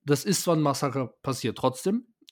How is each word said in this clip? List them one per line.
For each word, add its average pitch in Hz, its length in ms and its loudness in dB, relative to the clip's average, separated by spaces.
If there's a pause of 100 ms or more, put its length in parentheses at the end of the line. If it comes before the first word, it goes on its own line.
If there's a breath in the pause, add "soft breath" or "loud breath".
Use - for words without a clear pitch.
das 143 200 0
Istvan-Massaker 147 840 2 (160)
passiert 127 340 -4
trotzdem. 190 500 -2 (240)